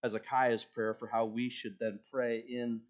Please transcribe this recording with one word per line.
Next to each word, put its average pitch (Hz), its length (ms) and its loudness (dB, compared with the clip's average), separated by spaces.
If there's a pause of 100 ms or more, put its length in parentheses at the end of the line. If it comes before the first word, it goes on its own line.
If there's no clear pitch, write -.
Hezekiah's 120 600 2
prayer 110 300 -2
for 113 140 -8
how 113 180 2
we 117 240 -2
should 107 300 -8
then 107 200 -2 (120)
pray 120 280 0
in 120 500 -4